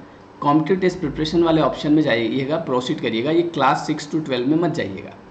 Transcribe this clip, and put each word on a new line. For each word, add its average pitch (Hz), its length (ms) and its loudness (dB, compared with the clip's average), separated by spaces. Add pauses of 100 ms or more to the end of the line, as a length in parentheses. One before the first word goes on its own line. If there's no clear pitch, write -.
(400)
कॉम्पिटिटिव 156 400 2
test 180 180 0
preparation 156 440 0
वाले 160 180 4
option 147 320 0
में 156 100 6
जाइएगा, 127 540 0
proceed 131 440 -2
करिएगा। 120 300 -2
ये 165 120 4
class 147 440 0
six - 240 -6
to 156 140 -2
twelve 123 240 -2
में 156 80 4
मत 170 140 0
जाइएगा, 98 440 -8 (160)